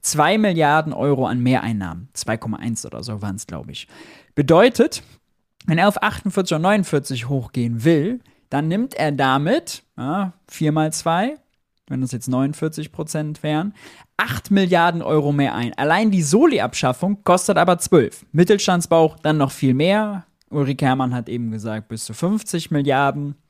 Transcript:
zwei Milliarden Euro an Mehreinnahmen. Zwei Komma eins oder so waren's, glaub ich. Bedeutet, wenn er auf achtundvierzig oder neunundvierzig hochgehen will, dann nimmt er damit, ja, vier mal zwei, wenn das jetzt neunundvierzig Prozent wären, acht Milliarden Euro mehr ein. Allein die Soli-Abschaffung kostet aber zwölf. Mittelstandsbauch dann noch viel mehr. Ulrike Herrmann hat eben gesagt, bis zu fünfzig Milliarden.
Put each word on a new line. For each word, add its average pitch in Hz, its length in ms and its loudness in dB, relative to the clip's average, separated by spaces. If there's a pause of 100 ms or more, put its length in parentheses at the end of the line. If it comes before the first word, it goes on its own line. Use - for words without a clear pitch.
zwei 156 340 2
Milliarden 160 560 2
Euro 131 340 0
an 120 140 -2
Mehreinnahmen. 107 720 -2
Zwei - 240 -6
Komma 113 220 -8
eins 113 260 -8
oder - 180 -12
so 107 200 -10
waren's, 104 240 -10
glaub 76 240 -12
ich. - 180 -16 (460)
Bedeutet, 226 680 4 (600)
wenn 165 140 0
er 190 100 4
auf - 140 -2
achtundvierzig 190 540 -2
oder 156 60 -2
neunundvierzig 143 680 0
hochgehen 120 540 -4
will, 170 360 2 (300)
dann 147 180 -2
nimmt 220 260 -2
er 147 180 -2
damit, 139 680 0 (140)
ja, 175 380 -6 (120)
vier 151 260 -2
mal 156 200 0
zwei, 190 460 -2 (500)
wenn 131 140 -4
das 127 100 -6
jetzt 120 160 -8
neunundvierzig 147 640 -4
Prozent 151 500 -8
wären, 156 300 -2 (460)
acht - 320 -4
Milliarden 175 500 4
Euro 147 320 2
mehr 139 220 0
ein. 117 240 -4
Allein 175 320 2
die 185 120 2
Soli-Abschaffung 180 1000 2
kostet 185 320 2
aber 175 220 4
zwölf. - 540 2
Mittelstandsbauch 170 880 4
dann 156 180 0
noch 135 140 0
viel 131 200 0
mehr. 196 540 0 (220)
Ulrike 139 380 -2
Herrmann 131 260 2
hat 123 160 -6
eben 117 220 -4
gesagt, 110 380 -8
bis 113 160 -10
zu 113 100 -12
fünfzig 180 560 -4
Milliarden. 143 640 0 (160)